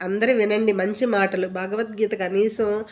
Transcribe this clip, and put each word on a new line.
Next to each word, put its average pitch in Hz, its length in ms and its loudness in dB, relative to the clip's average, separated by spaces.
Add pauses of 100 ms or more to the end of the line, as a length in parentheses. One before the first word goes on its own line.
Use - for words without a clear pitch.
అందరూ 208 320 0
వినండి 214 380 4
మంచి 202 340 0
మాటలు. 190 420 0
భగవద్గీత 208 640 -4
కనీసం 208 800 0